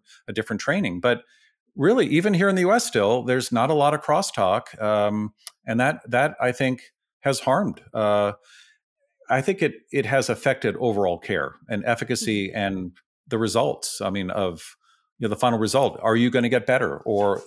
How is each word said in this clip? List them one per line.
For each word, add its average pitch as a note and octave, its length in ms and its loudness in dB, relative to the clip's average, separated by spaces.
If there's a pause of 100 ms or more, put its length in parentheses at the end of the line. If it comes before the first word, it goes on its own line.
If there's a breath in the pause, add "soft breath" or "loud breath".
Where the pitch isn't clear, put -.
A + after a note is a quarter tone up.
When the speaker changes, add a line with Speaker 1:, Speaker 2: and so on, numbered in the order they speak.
(280 soft breath)
Speaker 1:
a A2 40 -10
different G#2+ 280 -4
training. C#3 400 -2
But A#2+ 220 2 (520 soft breath)
really, G3 320 2
even F3+ 280 2
here G3 160 4
in F#3+ 40 2
the F#3 140 2
U G3 40 4
S A#3 140 2
still, A2+ 360 2
there's B2+ 280 0
not B2 200 2
a D#3+ 40 2
lot D3 200 4
of D3 80 -4
crosstalk, A#2+ 800 0
um, G#2+ 520 0 (340 loud breath)
and A#2 140 -2
that, C#3 280 0
that, B2 300 0
I B2 140 0
think, B2+ 400 -4 (280)
has C3+ 200 0
harmed. D#3 400 0 (140)
Uh, G#2 380 2 (1000 soft breath)
I C3 100 2
think F#3+ 220 -2
it, D3+ 100 0 (180)
it C#3 140 0
has C3 240 0
affected C3 500 -2
overall G2+ 400 0
care D#2 360 -4 (120)
and G#2 200 -6
efficacy A2+ 600 -2
Speaker 2:
Mm-hmm. A2 100 -8
Speaker 1:
and F#2+ 340 -4 (340)
the A2+ 120 -4
results, A2+ 640 -2
I G2+ 80 -2
mean, F#2+ 200 -4
of, F2+ 460 -6 (420)
you A#2 80 -4
know, G#2 40 -2
the G#2 100 -4
final A#2+ 180 2
result. A2+ 440 0
Are A2 120 2
you A#2+ 160 4
gonna A#2+ 200 0
get B2 160 0
better? B2 320 0
Or G2+ 480 0